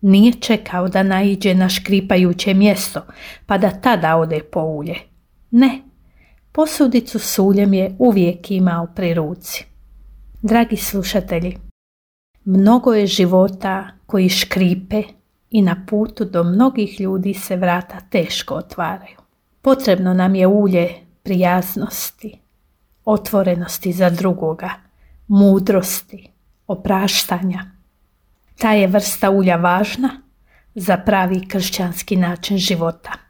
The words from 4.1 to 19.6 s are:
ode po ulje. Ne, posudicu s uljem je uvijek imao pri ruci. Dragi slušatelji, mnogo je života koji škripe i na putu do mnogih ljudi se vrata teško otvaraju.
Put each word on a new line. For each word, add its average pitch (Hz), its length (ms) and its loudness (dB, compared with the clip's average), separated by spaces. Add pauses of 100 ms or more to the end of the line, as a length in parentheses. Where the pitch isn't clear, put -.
ode 160 240 -2 (120)
po 170 80 -4
ulje. 160 360 -6 (540)
Ne, 254 320 4 (720)
posudicu 262 680 0
s - 200 -6
uljem 196 360 4
je 190 240 -2
uvijek 190 520 2
imao 180 440 0
pri 175 200 -2
ruci. 165 500 -8 (800)
Dragi 226 340 2
slušatelji, 185 840 -4 (840)
mnogo 214 500 4
je 208 120 2
života 190 800 0 (180)
koji 185 220 2
škripe 185 760 -2 (480)
i 220 120 2
na 185 260 0
putu 214 360 -4
do 180 200 -2
mnogih 208 560 0
ljudi 190 340 -4
se 190 220 -8
vrata 180 440 -4 (100)
teško - 440 -4
otvaraju. - 640 -10 (460)